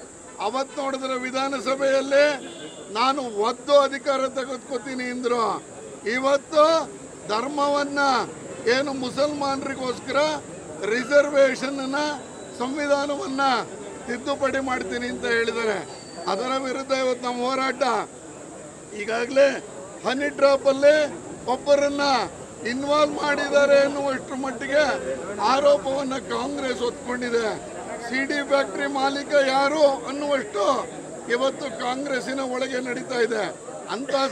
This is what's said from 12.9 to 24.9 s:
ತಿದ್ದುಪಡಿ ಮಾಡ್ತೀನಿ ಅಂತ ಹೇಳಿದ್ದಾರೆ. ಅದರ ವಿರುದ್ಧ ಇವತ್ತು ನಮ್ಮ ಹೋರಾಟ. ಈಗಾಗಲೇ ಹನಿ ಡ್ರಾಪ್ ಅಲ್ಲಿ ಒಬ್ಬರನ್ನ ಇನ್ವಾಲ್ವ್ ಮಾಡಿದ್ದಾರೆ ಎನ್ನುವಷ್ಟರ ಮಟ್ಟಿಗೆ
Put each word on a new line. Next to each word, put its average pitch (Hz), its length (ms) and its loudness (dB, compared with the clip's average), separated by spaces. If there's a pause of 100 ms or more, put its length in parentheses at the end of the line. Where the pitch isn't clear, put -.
ತಿದ್ದುಪಡಿ 269 520 -2
ಮಾಡ್ತೀನಿ 254 480 -4
ಅಂತ 247 180 -6
ಹೇಳಿದ್ದಾರೆ. 226 520 0 (540)
ಅದರ 240 260 -2
ವಿರುದ್ಧ 262 340 -4
ಇವತ್ತು 254 340 0
ನಮ್ಮ 247 200 -2
ಹೋರಾಟ. 262 380 0 (1120)
ಈಗಾಗಲೇ 240 720 2 (420)
ಹನಿ 277 240 0
ಡ್ರಾಪ್ 277 380 4
ಅಲ್ಲಿ 277 280 6 (560)
ಒಬ್ಬರನ್ನ 285 500 2 (680)
ಇನ್ವಾಲ್ವ್ 294 560 2
ಮಾಡಿದ್ದಾರೆ 285 520 4
ಎನ್ನುವಷ್ಟರ 277 600 2
ಮಟ್ಟಿಗೆ 269 480 0 (580)